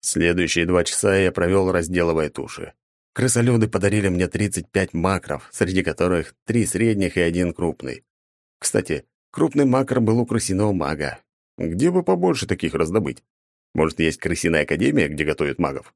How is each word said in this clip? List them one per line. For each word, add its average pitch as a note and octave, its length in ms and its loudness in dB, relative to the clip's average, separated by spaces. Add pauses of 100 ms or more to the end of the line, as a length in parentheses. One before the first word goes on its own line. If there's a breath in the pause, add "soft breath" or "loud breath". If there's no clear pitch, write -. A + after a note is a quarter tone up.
Следующие E2+ 640 0
два F2 180 2
часа G2 320 0
я F#2+ 160 2
провёл, F#2 400 0
разделывая E2 580 0
туши. - 440 -12 (400)
Крысолюды A#2 540 2
подарили G2+ 420 2
мне F2+ 180 0
тридцать F#2 420 -4
пять F#2+ 240 -2
макров, E2+ 580 -2
среди F#2 320 0
которых E2+ 500 -2 (120)
три A2 200 0
средних G2 500 0
и F2+ 60 2
один F2 320 0
крупный. D2+ 500 -6 (560)
Кстати, - 460 -2 (260)
крупный D3 340 2
макр C3 340 2
был A2+ 200 2
у A#2+ 60 0
крысиного G#2+ 480 0
мага. D2+ 460 -4 (400)
Где F#2 320 0
бы F3+ 100 2
побольше F3 460 0
таких E2+ 260 -2
раздобыть? D#2+ 500 -2 (520)
Может, D#2 240 0
есть D#2+ 200 0
крысиная E2 440 0
академия, F#2 440 2
где D2+ 180 -4
готовят D2 340 -2
магов? C#2 360 -4